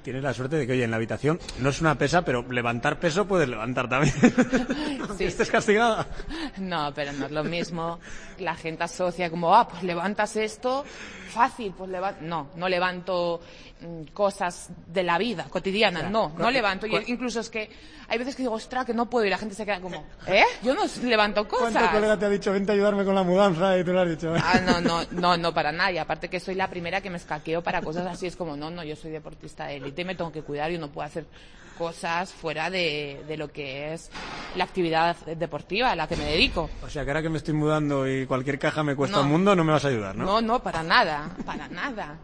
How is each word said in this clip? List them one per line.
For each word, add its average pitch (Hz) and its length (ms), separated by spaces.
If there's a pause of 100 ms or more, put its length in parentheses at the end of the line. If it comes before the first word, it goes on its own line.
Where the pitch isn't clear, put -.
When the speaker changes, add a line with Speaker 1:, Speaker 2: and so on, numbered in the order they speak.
Speaker 1:
Tienes 131 180
la 135 120
suerte 131 240
de 135 100
que, 127 60
oye, 127 100
en 113 80
la 113 60
habitación 113 420 (200)
no 131 100
es 135 100
una 156 180
pesa, 156 280
pero 123 160 (100)
levantar 120 480
peso 175 260
puedes 180 220
levantar 123 400
también. 139 320
<laughs> - 40 (600)
Speaker 2:
Sí. 277 240
Speaker 1:
Aunque 190 200
estés - 220
castigada. 214 580 (500)
Speaker 2:
No, 170 380
pero 143 180
no 139 140
es 139 40
lo 151 120
mismo. 165 560 (400)
La 170 160
gente 160 280
asocia 175 460
como, 170 260
"Ah, 226 120
pues 175 160
levantas 190 520
esto, 233 480 (460)
fácil, 233 480
pues 190 120
leva-". 185 320
No, 160 340
no 175 140
levanto, 175 720 (420)
mm, 165 320
cosas 190 560 (180)
de 180 160
la 170 140
vida 185 320
cotidiana, 190 500
Speaker 1:
O - 40
sea, 175 60
Speaker 2:
no, 214 100 (100)
no - 60
Speaker 1:
¿cuánto, 220 160
Speaker 2:
levanto. 208 360
Yo 220 60
Speaker 1:
cuán- 208 140
Speaker 2:
incluso 240 340
es 220 80
que 214 200 (380)
hay 233 100
veces 254 180
que 262 80
digo, 233 120
"Ostras, 254 300
que 233 80
no 233 160
puedo", 240 160
y 196 40
la 185 80
gente 196 180
se 214 100
queda 196 160
como, 165 240 (200)
"¿Eh? 196 180 (200)
Yo 254 100
no 403 120
s-, - 200
levanto 214 420
Speaker 1:
¿Cuánto 233 320
Speaker 2:
cosas". 233 140
Speaker 1:
colega 214 240
te 208 80
ha 202 40
dicho, 202 220
"Vente 196 200
a 208 40
ayudarme 202 300
con 190 100
la 196 80
mudanza"? 185 540
Y 185 60
tú 175 100
lo 185 80
has 175 80
dicho. 160 260
Speaker 2:
Ah, 165 300
no, 175 160
no, 170 300
no, 175 260
no, 170 160
para 151 180
nada. 185 200
Y 175 60
aparte 160 320
que 180 100
soy 185 160
la 190 140
primera 175 320
que 196 80
me 175 80
escaqueo 160 440
para 180 200
cosas 175 260
así. 175 200
Es 170 80
como, 160 220
"No, 151 140
no, 175 120
yo 151 120
soy 160 160
deportista 156 560
de 143 100
élite 139 240
y 180 40
me 185 100
tengo 165 160
que 151 100
cuidar, 147 300
yo 175 80
no 147 100
puedo 147 160
hacer 151 200 (520)
cosas 170 540
fuera 160 380
de, 147 580
de 156 80
lo 147 160
que 143 440
es - 160 (440)
la 180 80
actividad 170 520 (100)
deportiva 165 640
a 180 40
la 156 120
que 170 80
me 156 100
dedico". 165 440 (160)
Speaker 1:
O 127 40
sea, 139 140
que 127 60
ahora 151 140
que 151 60
me 160 100
estoy 151 160
mudando 151 520
y 131 200
cualquier 135 320
caja 151 240
me 143 120
cuesta 135 220
Speaker 2:
No. 139 60
Speaker 1:
un 143 60
mundo, 190 260
no 170 80
me 156 80
vas 147 120
a 143 40
ayudar, 104 280
¿no? 113 100
Speaker 2:
No, 208 160
no, 233 200
para 165 220
nada, 165 480 (160)
para 151 220
nada. 180 540